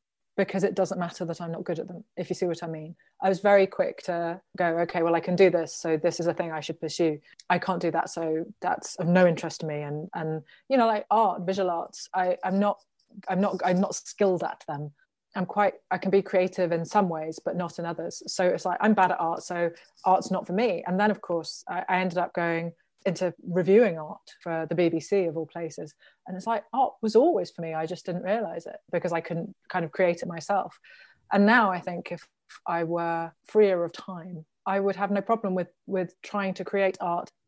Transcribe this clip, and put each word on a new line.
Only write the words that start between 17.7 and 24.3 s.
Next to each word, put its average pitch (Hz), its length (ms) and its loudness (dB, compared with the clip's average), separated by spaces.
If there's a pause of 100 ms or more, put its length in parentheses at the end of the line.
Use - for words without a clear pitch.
in 170 60 -8
others. 170 420 -8
So 180 200 0
it's - 180 0
like, 180 160 -2
I'm 214 140 6
bad 185 180 6
at 175 80 -2
art, 165 220 -2
so 175 280 -2 (340)
art's 190 260 4
not 190 160 -2
for 180 80 -4
me. 196 320 0
And 180 120 0
then, 208 120 4
of 202 100 -2
course, - 480 -6
I, 180 200 -6
I 185 120 2
ended 180 180 -2
up 175 140 -2
going 170 400 -2 (340)
into 175 260 0 (140)
reviewing 185 520 4
art 156 440 -14